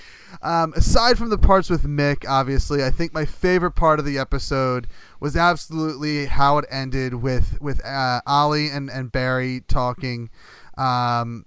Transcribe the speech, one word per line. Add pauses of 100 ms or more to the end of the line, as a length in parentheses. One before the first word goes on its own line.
(420)
um,
aside
from
the
parts
with
Mick,
obviously,
I
think
my
favorite
part
of
the
episode (340)
was
absolutely
how
it
ended
with,
with,
uh,
Ollie
and,
and
Barry
talking. (480)
Um,